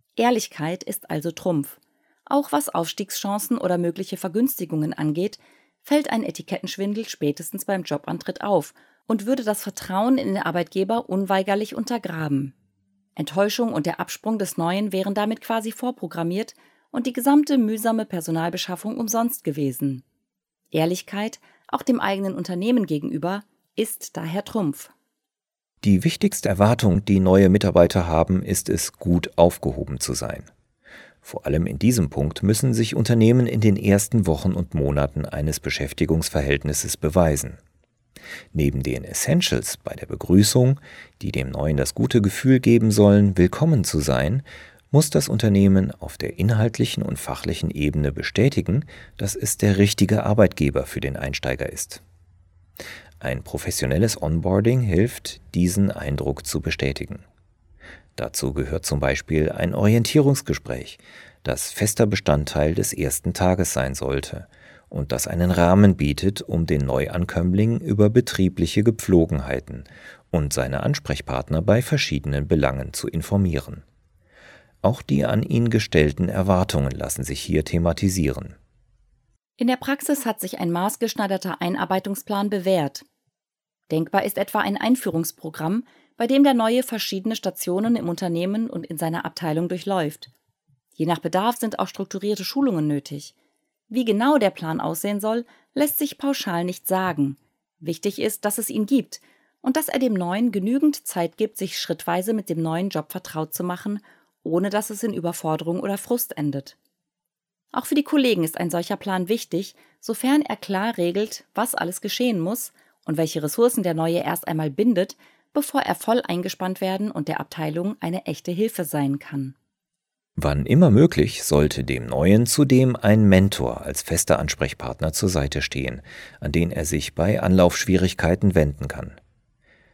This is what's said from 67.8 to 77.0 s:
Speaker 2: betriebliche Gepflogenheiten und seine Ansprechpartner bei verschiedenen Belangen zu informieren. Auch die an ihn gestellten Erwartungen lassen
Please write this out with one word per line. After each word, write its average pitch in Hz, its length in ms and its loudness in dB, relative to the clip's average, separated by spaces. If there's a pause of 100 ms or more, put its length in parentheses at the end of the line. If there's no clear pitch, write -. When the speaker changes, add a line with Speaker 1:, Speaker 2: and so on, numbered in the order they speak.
Speaker 2:
betriebliche 104 720 2
Gepflogenheiten 71 1000 2 (440)
und 73 240 0
seine 65 300 -2
Ansprechpartner 73 800 -2
bei 101 200 4
verschiedenen 71 640 -2
Belangen 69 460 0
zu - 140 -8
informieren. 85 760 -2 (1000)
Auch - 200 0
die 139 240 0
an 117 160 0
ihn 120 280 0
gestellten 87 600 2
Erwartungen 92 600 0
lassen 67 320 -6